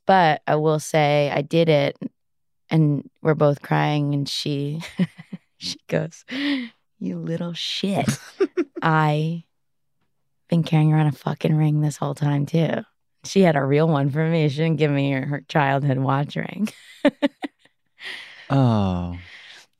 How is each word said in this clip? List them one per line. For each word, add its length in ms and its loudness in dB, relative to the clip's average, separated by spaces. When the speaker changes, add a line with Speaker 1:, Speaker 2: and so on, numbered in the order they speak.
Speaker 1:
But 400 4
I 100 0
will 240 2
say 520 2
I 100 -2
did 260 2
it, 280 2
and 380 2
we're 140 0
both 280 0
crying, 520 -2
and 140 -4
she, 520 -6
<laughs> 380 -20
she 200 -10
goes, 360 -6
"You 200 -8
little 340 -6
shit." 560 -4
Speaker 2:
<laughs> 360 -6
Speaker 1:
I 640 0
been 160 2
carrying 280 4
around 160 4
a 40 -2
fucking 420 -2
ring 260 2
this 180 -2
whole 160 -4
time, 320 0
too. 360 0
She 180 2
had 120 6
a 100 0
real 220 4
one 240 2
for 180 0
me. 200 2
She 80 -4
didn't 220 0
give 120 2
me 220 0
her, 140 -2
her 220 -6
childhood 500 0
watch 360 -2
ring. 340 -6
<laughs> 60 6
Speaker 2:
Oh. 680 2